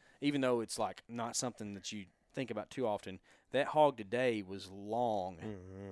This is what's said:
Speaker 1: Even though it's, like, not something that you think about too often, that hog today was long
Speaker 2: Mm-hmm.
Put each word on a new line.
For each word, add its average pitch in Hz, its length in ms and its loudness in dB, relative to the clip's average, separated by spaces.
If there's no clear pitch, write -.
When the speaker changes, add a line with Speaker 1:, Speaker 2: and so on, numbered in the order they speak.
Speaker 1:
Even 143 200 4
though 123 200 6
it's, 107 180 -6
like, 95 280 -2
not 117 280 -4
something 113 380 -4
that 98 180 -8
you 104 140 -6
think 131 180 -4
about 107 180 -6
too 127 180 0
often, 98 320 -2
that 135 160 4
hog 147 300 6
today 113 440 2
was 95 280 -8
long 101 680 -2
Speaker 2:
Mm-hmm. 95 540 -10